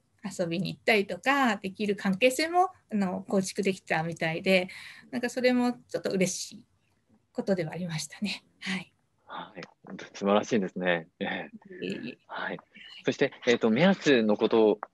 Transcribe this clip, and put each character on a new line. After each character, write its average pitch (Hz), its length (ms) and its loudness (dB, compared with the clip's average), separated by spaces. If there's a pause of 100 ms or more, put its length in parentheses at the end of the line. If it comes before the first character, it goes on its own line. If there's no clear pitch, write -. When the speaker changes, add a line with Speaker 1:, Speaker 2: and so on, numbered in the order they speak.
(240)
Speaker 1:
遊 190 220 -4
び 170 120 -4
に 165 160 -4
行 - 40 -16
っ - 60 -20
た 233 100 4
り 196 120 2
と 185 120 -8
か、 254 380 2
で 196 140 -8
き 208 160 -4
る 202 80 0
関 196 220 0
係 254 140 4
性 311 180 0
も、 359 220 2 (220)
あ 220 40 -4
の、 190 320 -2
構 202 120 2
築 190 220 -4
で 190 100 2
き 190 80 -8
た 165 220 -2
み 165 140 -6
た 160 160 -2
い 170 100 -6
で、 185 260 4 (440)
な 247 60 -4
ん 240 40 -2
か 247 80 -2
そ 262 100 -4
れ 247 120 4
も 247 220 2 (140)
ち - 80 -8
ょ - 40 -4
っ - 20 -12
と 202 80 -4
嬉 185 220 0
し - 200 -10
い - 120 -20 (680)
こ 240 120 -6
と 196 100 0
で 180 100 -2
は 156 80 -8
あ - 40 -12
り 180 100 -6
ま 160 120 -6
し - 100 -8
た - 120 -18
ね。 - 240 -6 (160)
は 190 160 -6
い。 - 160 -10 (340)
Speaker 2:
は - 300 -14
い。 87 60 -14 (520)
素 98 120 -4
晴 101 80 6
ら 104 100 4
し - 80 -4
い 117 80 2
で 92 80 -2
す - 100 -10
ね。 87 300 0 (120)
え 98 40 -4
え。 90 260 -8 (340)
Speaker 1:
い 185 40 -6
え - 200 -8
い - 20 -10
え。 - 160 -20
Speaker 2:
は - 260 -8
い。 - 60 -10 (480)
そ 139 60 0
し - 60 -8
て、 139 140 0 (140)
え 123 80 6
っ 117 40 2
と、 117 120 2
目 120 120 4
安 151 420 4
の 104 120 2
こ 117 120 2
と 110 180 6
を、 104 140 4 (140)